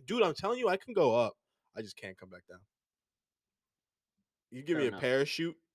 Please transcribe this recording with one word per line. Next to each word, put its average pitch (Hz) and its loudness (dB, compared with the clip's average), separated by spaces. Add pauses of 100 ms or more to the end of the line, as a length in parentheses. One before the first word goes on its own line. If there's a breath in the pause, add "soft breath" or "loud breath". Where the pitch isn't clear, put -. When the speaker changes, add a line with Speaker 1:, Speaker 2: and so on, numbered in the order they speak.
Speaker 1:
dude, 226 2
I'm 170 2
telling 220 -4
you, 247 0
I 185 0
can 233 -8
go 147 6
up. 117 2 (440)
I 113 -8
just 101 -16
can't 95 -14
come 95 -20
back 92 -20
down. 90 -20 (1900)
You 127 -16
give 160 0
Speaker 2:
Fair 151 0
Speaker 1:
me 135 2
a - 4
Speaker 2:
enough. 101 -4
Speaker 1:
parachute, 139 0 (200)